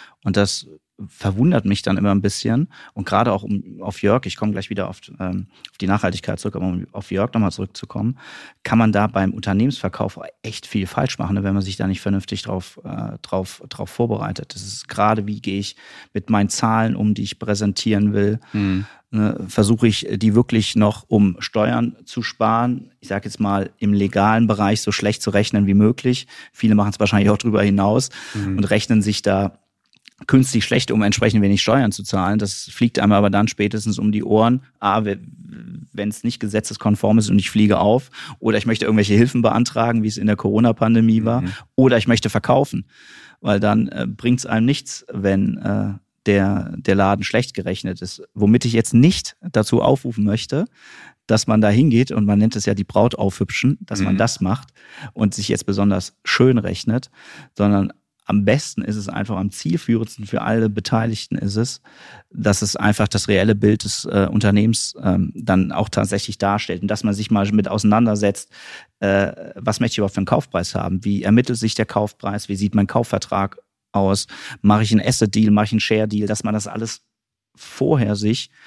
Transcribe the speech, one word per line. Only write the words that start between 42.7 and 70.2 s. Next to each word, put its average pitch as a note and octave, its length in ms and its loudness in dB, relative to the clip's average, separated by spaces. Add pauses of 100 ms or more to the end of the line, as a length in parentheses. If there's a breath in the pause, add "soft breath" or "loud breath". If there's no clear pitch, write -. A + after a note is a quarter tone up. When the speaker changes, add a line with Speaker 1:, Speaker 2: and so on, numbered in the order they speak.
Speaker 1:
Weil G2 180 0
dann, G#2 300 2
äh, - 180 -6
bringt's B2 380 -2
einem A2 200 0
nichts, - 460 -4
wenn, G2 460 0
äh, G2+ 360 -4 (320)
der, G2 520 0
der - 180 0
Laden G2 300 2
schlecht - 280 2
gerechnet F#2 480 -6
ist. - 220 -12 (100)
Womit G#2+ 300 4
ich A#2 80 0
jetzt A2+ 220 2
nicht C#3 480 4
dazu A#2 400 0
aufrufen B2 420 0
möchte, B2 440 -2 (600 loud breath)
dass A2 200 2
man A2 120 4
da G#2+ 100 4
hingeht B2 420 4
und G#2+ 140 0
man G#2 140 4
nennt A2 160 2
es G#2 100 -4
ja G2+ 100 2
die G2 100 -4
Braut A2 300 2
aufhübschen, G#2 640 -2
dass - 180 -6
man F#2+ 140 0
Speaker 2:
Mhm. F#2+ 60 2
Speaker 1:
das A2+ 200 0
macht F#2+ 300 -4 (420 loud breath)
und G#2 220 -2
sich G2+ 160 -6
jetzt - 160 -2
besonders G2+ 580 0
schön B2 360 4
rechnet, G#2+ 500 -4 (480 loud breath)
sondern G2+ 340 2 (340)
am G2+ 200 0
besten A2 380 0
ist G#2+ 120 -4
es G#2 140 -8
einfach, G#2 260 -6
am G2 160 -4
zielführendsten A#2 720 -4
für - 160 -4
alle A2 280 0
Beteiligten A2 680 -4
ist G2+ 200 -6
es, A#2+ 240 -4 (480 loud breath)
dass - 320 0
es G2+ 140 -2
einfach G#2 320 2
das - 200 -2
reelle G#2 280 4
Bild G#2+ 280 2
des, - 220 -6
äh, G2 260 2
Unternehmens, G#2 720 2
ähm, F#2 320 0
dann - 360 0
auch G2+ 180 -2
tatsächlich G#2 480 -4
darstellt G2 440 -2
und G2 60 -4
dass G#2 160 -4
man G#2 100 0
sich G#2 180 -6
mal G2+ 200 2
mit G#2 160 2
auseinandersetzt, G#2+ 800 2 (500 loud breath)
äh, G2 560 0
was - 240 -4
möchte A#2 160 -2
ich - 20 -4
überhaupt G2 160 -2
für G2+ 60 -4
einen F#2+ 60 -2